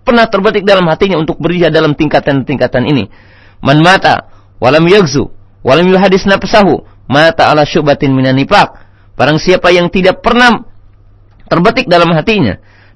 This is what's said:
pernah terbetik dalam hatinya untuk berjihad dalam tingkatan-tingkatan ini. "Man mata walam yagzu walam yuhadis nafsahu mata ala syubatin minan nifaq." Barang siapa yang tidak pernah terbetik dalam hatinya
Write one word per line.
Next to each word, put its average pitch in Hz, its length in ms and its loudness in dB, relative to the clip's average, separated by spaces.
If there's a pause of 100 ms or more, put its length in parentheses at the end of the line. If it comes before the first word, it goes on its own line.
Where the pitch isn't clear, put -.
pernah 233 240 2
terbetik 202 400 -2
dalam 190 240 2
hatinya 190 240 -2
untuk 156 240 -4
berjihad 170 320 -2
dalam 156 240 0
tingkatan-tingkatan 135 880 -2
ini. 120 240 -2 (560)
"Man 143 160 2
mata 165 480 0 (320)
walam 143 240 2
yagzu 156 480 0 (320)
walam 160 240 2
yuhadis 190 400 2
nafsahu 196 560 0 (240)
mata 147 400 0
ala 147 160 2
syubatin 143 480 -2
minan 131 240 0
nifaq." 151 480 0 (320)
Barang 151 240 0
siapa 180 320 0
yang 175 160 2
tidak 180 320 0
pernah 240 400 0 (880)
terbetik 220 400 0
dalam 175 240 2
hatinya 156 480 -2 (360)